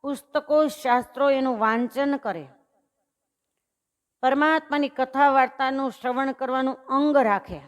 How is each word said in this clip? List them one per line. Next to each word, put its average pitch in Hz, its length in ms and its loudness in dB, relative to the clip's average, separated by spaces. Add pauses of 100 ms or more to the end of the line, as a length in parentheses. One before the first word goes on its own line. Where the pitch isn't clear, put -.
પુસ્તકો, 285 540 -2 (120)
શાસ્ત્રો 247 600 -2
એનું 262 300 0
વાંચન 247 580 0
કરે, 180 260 -8 (1800)
પરમાત્માની 294 760 0
કથા 269 380 2
વાર્તાનું 262 580 0
શ્રવણ 262 420 -4
કરવાનું 262 440 -4 (100)
અંગ 285 300 2 (100)
રાખે 185 400 -4